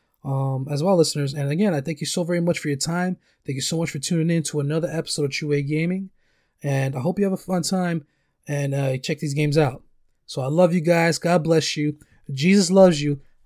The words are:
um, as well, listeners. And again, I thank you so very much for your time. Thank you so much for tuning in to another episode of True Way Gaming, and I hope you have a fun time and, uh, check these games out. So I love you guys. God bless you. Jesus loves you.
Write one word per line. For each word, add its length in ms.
um, 460
as 140
well, 120
listeners. 380
And 160
again, 240
I 80
thank 200
you 60
so 160
very 160
much 200
for 80
your 100
time. 400
Thank 80
you 60
so 160
much 120
for 100
tuning 300
in 140
to 160
another 300
episode 360
of 60
True 180
Way 140
Gaming, 480
and 340
I 40
hope 180
you 80
have 80
a 40
fun 260
time 420
and, 280
uh, 240
check 200
these 140
games 240
out. 240
So 160
I 60
love 260
you 60
guys. 380
God 260
bless 320
you. 220
Jesus 400
loves 300
you. 180